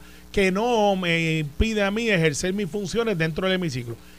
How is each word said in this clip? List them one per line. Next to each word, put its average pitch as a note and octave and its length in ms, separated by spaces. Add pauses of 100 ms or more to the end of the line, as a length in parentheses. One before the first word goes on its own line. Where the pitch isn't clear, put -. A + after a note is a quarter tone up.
(320)
que F#3+ 200
no G#3 440
me E3 440
impide G#3 440
a G3 80
mí A3+ 180
ejercer F3 440
mis G3+ 160
funciones G#3 480
dentro D#3+ 300
del F#3 80
hemiciclo". B2 400 (240)